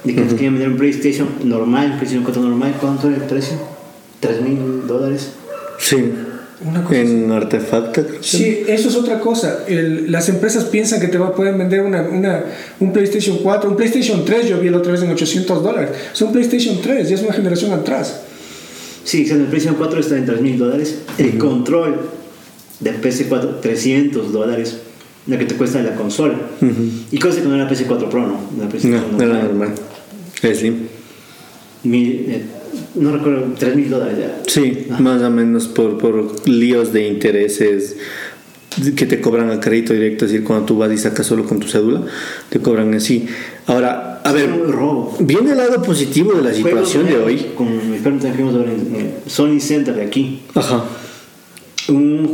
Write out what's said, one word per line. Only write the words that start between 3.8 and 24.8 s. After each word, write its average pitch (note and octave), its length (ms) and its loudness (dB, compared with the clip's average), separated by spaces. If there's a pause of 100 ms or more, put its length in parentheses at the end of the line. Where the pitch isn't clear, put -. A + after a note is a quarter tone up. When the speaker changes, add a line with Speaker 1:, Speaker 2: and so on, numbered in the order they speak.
Speaker 1:
Tres A#2 220 -2
mil C3 460 -2
dólares. C#3 440 -2 (480)
Speaker 2:
Sí. B2 320 2 (520)
Speaker 3:
Una E3+ 200 -2
cosa E3 160 2
Speaker 2:
En A#2 260 4
Speaker 3:
así. A2 80 2
Speaker 2:
Artefacto, A2 580 0 (120)
creo - 40 -2 (140)
que - 60 -12
Speaker 3:
Sí, G#3 400 0
eso A3 220 2
es B3 60 0
otra A#3 240 0
cosa. A3+ 480 -2
El, D#3+ 440 0
las E3 180 0
empresas F#3 360 0
piensan A3 360 0
que F3 60 0
te F3+ 100 0
va F3+ 120 2
a F3+ 60 -2
poder G3 200 0
vender F#3 260 2
una, F#3+ 220 0
una, F#3 420 0 (340)
un F#3+ 140 2
PlayStation G3 500 2
cuatro, G3+ 260 2
un G3 60 0
PlayStation A3 480 2
tres, A#3 240 2
yo F3+ 120 2
vi F3 100 2
la F3 80 4
otra F3 160 2
vez F3 80 0
en F3 100 0
ochocientos D#3+ 500 0
dólares. F#3+ 280 0 (240)
O - 20 -10
sea, G#3+ 120 2
un G#3+ 60 -2
PlayStation A#3 480 2
tres A#3 280 0
ya F#3+ 60 2
es F#3+ 80 0
una G#3+ 100 0
generación F#3 400 0
atrás. - 480 -2 (840)
Speaker 1:
Sí, D3+ 220 2
o - 20 -2
sea, D3+ 80 2
el C#3+ 100 4
PlayStation D3+ 300 0
cuatro D#3+ 240 -2
está D3+ 180 0
en B2+ 80 0
tres A#2 140 0
mil B2+ 180 2
dólares. C#3 420 0 (180)
El C3+ 120 4
Speaker 2:
Ujú. A2 100 0
Speaker 1:
control C#3+ 600 2 (800)
del A2 160 -4
P - 140 0
S B2 160 -2
cuatro, B2 300 -2
trescientos A#2 760 0
dólares. A2+ 460 -2 (500)